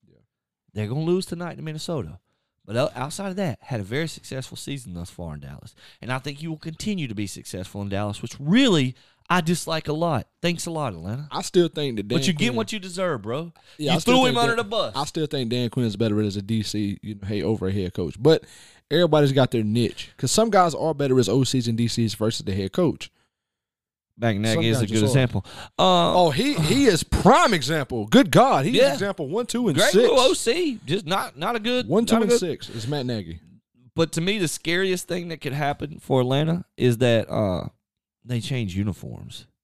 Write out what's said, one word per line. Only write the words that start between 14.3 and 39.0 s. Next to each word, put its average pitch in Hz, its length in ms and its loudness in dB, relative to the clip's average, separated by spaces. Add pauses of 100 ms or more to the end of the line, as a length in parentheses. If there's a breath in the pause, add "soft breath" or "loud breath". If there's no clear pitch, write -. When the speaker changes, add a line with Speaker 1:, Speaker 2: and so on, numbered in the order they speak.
Speaker 2:
him 240 60 0
under 233 180 2
Speaker 1:
Dan 233 100 -2
Speaker 2:
the 202 40 -14
bus. 196 260 -4
Speaker 1:
I 139 100 -2
still 156 220 -4
think 131 220 -4
Dan 120 200 0
Quinn's 117 260 -2
better 107 260 0
as 104 140 0
a 101 60 -4
D 110 220 -2
C, 101 380 -4
you 107 140 -10
know, 98 120 -12
hey, 104 140 -4
over 92 260 -2
a 95 40 -2
head 98 220 -2
coach. 85 260 -6
But 151 240 4 (480 loud breath)
everybody's 151 420 4
got 135 180 2
their 113 120 0
niche. 107 540 -2
'Cause - 140 -2
some 226 180 4
guys 185 260 4
are 156 180 -2
better 139 260 2
as 113 100 2
O 131 160 4
Cs 123 220 0
and 117 100 0
D 117 100 2
Cs 113 280 0
versus - 300 -2
the 101 80 -2
head 95 200 -2
coach. - 380 -2 (1080)
Speaker 2:
Matt 110 180 0
Nagy 110 180 0
Speaker 1:
Some 110 80 0
Speaker 2:
is 113 140 2
a 110 40 0
Speaker 1:
guys 101 100 -2
Speaker 2:
good - 20 -4
Speaker 1:
just 107 100 4
are. - 40 4
Speaker 2:
example. 120 380 2 (320 loud breath)
Uh, 175 380 4
Speaker 1:
Oh, 180 160 6
he, 233 240 0
he 208 300 2
is 190 180 4
prime 269 500 6
example. 131 540 -2
Good 196 240 6
God. 180 340 6
He's 240 100 0
Speaker 2:
Yeah. 269 180 6
Speaker 1:
example 196 340 -4
one, 214 180 -2
two, 240 220 -2
and 147 100 2
Speaker 2:
Great 220 140 4
Speaker 1:
six. - 40 4 (140)
Speaker 2:
little 262 100 6
O 262 140 6
C. 277 540 0
Just 170 180 -2
not, 175 320 -4
not 196 180 -4
a 226 40 -2
good, 240 280 -2
Speaker 1:
One, 202 200 2
two, 226 80 4
Speaker 2:
not 226 60 4
a - 20 4
Speaker 1:
and 214 80 2
Speaker 2:
good 233 80 6
Speaker 1:
six 170 300 -6
is 113 180 -8
Matt 143 180 -2
Nagy. 92 360 -6 (520)
Speaker 2:
But 165 200 0
to 165 80 -2
me, 196 180 0
the 175 80 0
scariest 180 600 -2
thing 175 200 -6
that 165 140 -10
could 131 120 -6
happen 147 460 -4
for 135 220 2
Atlanta 147 420 0 (140)
is 120 220 2
that, 117 300 2
uh, 101 380 -2 (580)
they 117 160 -4
change 110 340 -4
uniforms. 82 680 -6 (180)